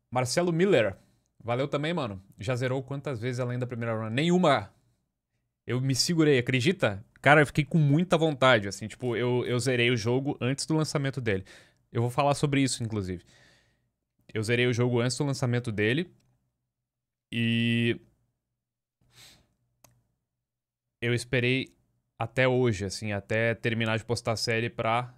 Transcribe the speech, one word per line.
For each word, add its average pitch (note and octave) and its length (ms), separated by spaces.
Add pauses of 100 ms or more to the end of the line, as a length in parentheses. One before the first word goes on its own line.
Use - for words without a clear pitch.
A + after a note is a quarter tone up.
Marcelo B2+ 440
Miller, D#3+ 420 (480)
valeu B2 240
também, D3+ 260
mano. A2 300 (160)
Já B2 160
zerou B2+ 260
quantas C#3 380
vezes B2 220
além B2 180
da B2 80
primeira A#2 260
run? A2 160
Nenhuma. D3 640 (920)
Eu B2 160
me C3+ 120
segurei, D3+ 460
acredita? B2 640 (180)
Cara, D3+ 200
eu C#3+ 40
fiquei D3+ 200
com - 120
muita D#3+ 400
vontade, C3 520
assim, G#2+ 180
tipo, A#2+ 300
eu, B2 280
eu B2 140
zerei A#2+ 320
o B2+ 60
jogo B2 420
antes B2+ 260
do D#3+ 120
lançamento C#3+ 420
dele. G#2 240 (460)
Eu A#2 120
vou A#2+ 100
falar C#3+ 240
sobre C#3 260
isso, B2+ 220
inclusive. G2 400 (1080)
Eu A2+ 120
zerei A#2+ 240
o B2 60
jogo A#2+ 260
antes B2 180
do D3+ 80
lançamento A#2+ 460
dele A2 420 (1160)
e A#2 680 (3000)
eu A#2+ 120
esperei B2 600 (460)
até B2+ 260
hoje, B2 380
assim, G#2 300
até A2+ 420
terminar A2+ 420
de G#2+ 60
postar A#2 300
a - 40
série A2+ 320
pra A#2+ 480